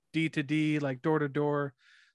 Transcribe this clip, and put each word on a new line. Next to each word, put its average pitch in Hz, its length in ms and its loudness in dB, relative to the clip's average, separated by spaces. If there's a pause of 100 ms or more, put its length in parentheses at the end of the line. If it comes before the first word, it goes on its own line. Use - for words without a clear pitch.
(120)
D 160 160 2
two 156 140 -2
D, 151 360 0
like, 135 240 -4
door-to-door 147 720 0 (400)